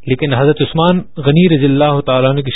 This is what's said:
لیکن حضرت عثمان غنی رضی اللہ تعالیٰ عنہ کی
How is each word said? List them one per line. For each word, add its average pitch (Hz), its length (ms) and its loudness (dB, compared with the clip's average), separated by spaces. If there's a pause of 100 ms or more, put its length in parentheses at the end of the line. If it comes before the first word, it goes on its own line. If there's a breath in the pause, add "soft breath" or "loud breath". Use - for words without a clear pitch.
لیکن 131 280 -2
حضرت 143 280 0
عثمان 170 400 0 (160)
غنی 160 400 2
رضی 131 80 0
اللہ 143 400 0
تعالیٰ 127 240 2
عنہ 143 120 -2
کی 135 140 -8